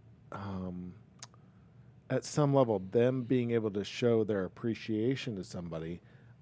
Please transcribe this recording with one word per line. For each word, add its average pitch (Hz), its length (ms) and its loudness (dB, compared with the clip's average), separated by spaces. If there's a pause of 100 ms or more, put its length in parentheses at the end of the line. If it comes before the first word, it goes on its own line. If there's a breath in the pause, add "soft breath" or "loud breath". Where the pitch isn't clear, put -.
(320)
um, 92 600 -8 (1160 soft breath)
at 131 160 -2
some 143 300 2
level, 113 240 4
them 120 440 2
being 120 280 2
able 110 200 2
to 98 120 -2
show 117 400 2
their 98 220 0
appreciation 113 880 -2
to 92 80 -6
somebody 85 580 -8 (400 soft breath)